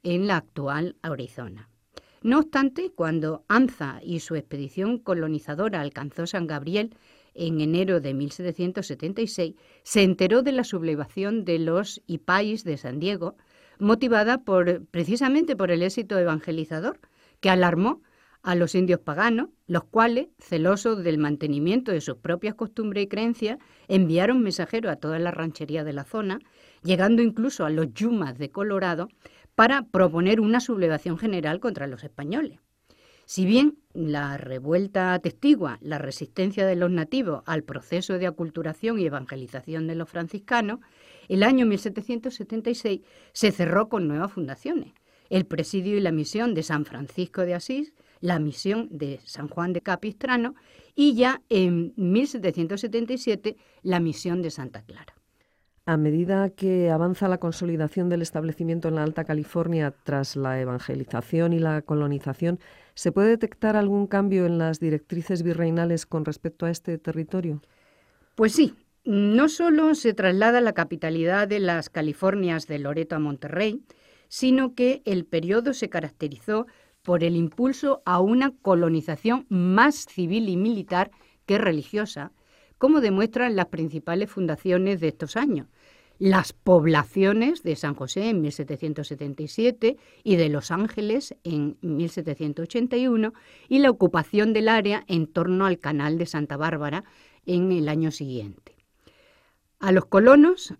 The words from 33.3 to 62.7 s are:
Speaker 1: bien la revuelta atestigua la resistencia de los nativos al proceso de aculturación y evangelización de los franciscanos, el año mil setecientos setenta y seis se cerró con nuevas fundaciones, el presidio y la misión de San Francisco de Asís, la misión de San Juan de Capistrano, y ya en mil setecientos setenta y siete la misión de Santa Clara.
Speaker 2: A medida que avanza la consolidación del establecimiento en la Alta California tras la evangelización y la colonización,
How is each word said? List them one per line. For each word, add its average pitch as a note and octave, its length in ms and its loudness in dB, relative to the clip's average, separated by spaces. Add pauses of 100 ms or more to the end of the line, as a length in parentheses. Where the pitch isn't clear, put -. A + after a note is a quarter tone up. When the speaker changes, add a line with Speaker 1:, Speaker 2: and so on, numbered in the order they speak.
Speaker 1:
bien C4 340 4 (140)
la C#3+ 440 -4
revuelta F3 760 -2
atestigua F3+ 680 0
la D3+ 160 -8
resistencia F#3+ 720 -4
de F#3 80 2
los F3 160 2
nativos E3+ 540 -2
al D#3 180 -4
proceso F3 560 -6
de F3+ 80 -2
aculturación E3 720 -6
y F3+ 60 0
evangelización C#3 840 -8
de E3 80 -6
los E3 140 -8
franciscanos, G#3 720 -4 (480)
el G3 140 2
año B3+ 240 4
mil G#3 140 2
setecientos A3+ 560 -8
setenta A3 340 -8
y A#3+ 60 -2
seis G3+ 260 -4 (320)
se G#3 180 2
cerró F3+ 380 0
con F#3 180 -2
nuevas D#3+ 240 -4
fundaciones, F#3+ 600 -8 (360)
el F#3 160 0
presidio F#3+ 520 -4
y G3+ 40 0
la F3 100 0
misión G#3 420 -2
de D#3+ 80 -2
San D3+ 240 -2
Francisco E3+ 560 -8
de F3 140 -2
Asís, C4+ 380 -8 (280)
la F3 160 0
misión F#3 540 -4
de C#3+ 320 -10
San D3 240 -14
Juan F3 260 -4
de E3+ 80 -4
Capistrano, A#3 720 -4 (400)
y C#4+ 220 4
ya B3 340 2
en F3 460 2
mil G#3 320 2
setecientos F3+ 540 -4
setenta A#3 320 -4
y C4 40 -4
siete A3 400 -4 (240)
la F#3 180 0
misión E3+ 440 -2
de D#3+ 80 -6
Santa A#2+ 320 -14
Clara. - 320 -20 (720)
Speaker 2:
A E3 100 2
medida F3 520 2
que F#3 400 2
avanza F3 380 2
la F3+ 100 2
consolidación E3+ 720 -2
del E3+ 140 0
establecimiento E3 640 -4
en D#3+ 80 0
la D3+ 80 0
Alta D#3 200 -4
California D#3 720 -2 (100)
tras C#3 320 -4
la C3 240 -2
evangelización C3 960 -2
y E3 60 2
la D#3 240 0
colonización, D3 760 -2 (360)